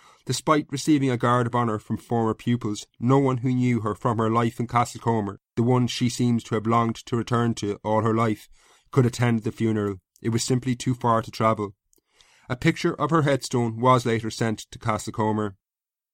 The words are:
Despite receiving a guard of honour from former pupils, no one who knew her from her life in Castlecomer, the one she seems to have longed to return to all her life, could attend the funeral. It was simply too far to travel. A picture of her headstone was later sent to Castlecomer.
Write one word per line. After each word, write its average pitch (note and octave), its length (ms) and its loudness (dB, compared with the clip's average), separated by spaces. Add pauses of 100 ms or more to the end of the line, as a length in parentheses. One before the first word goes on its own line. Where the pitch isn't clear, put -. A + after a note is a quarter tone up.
(240)
Despite D3+ 460 0
receiving C#3 400 2
a B2 60 0
guard B2 320 2
of A#2 60 -6
honour A#2 260 0
from - 160 -6
former A2+ 360 -2
pupils, A#2+ 540 -4 (140)
no C3 180 4
one C3 200 2
who B2+ 140 -2
knew B2 280 2
her G#2+ 140 -2
from A2+ 240 -2
her A2 120 2
life A#2 300 0
in A#2 80 -4
Castlecomer, A2+ 720 -2 (160)
the A#2 80 2
one B2 240 2
she B2 200 -2
seems A#2+ 360 0
to - 100 -6
have G#2+ 120 -2
longed A2+ 300 2 (100)
to A#2+ 100 -4
return A#2 380 0
to G2+ 280 -6
all G#2+ 200 0
her A2 120 0
life, A2 340 -2 (440)
could C3 120 4
attend A#2 380 0
the G#2+ 80 -4
funeral. G#2 500 -2 (220)
It A#2+ 60 -4
was A#2 160 0
simply B2+ 320 -2
too B2+ 180 -2
far A#2 280 2
to - 100 -10
travel. G#2+ 420 0 (760)
A B2 60 -4
picture E3 400 0
of D3 160 -2
her E3 120 2
headstone A#2+ 580 0
was B2+ 260 4
later A2 240 -2
sent A2+ 300 -2 (100)
to - 80 -16
Castlecomer. G#2+ 760 -2 (580)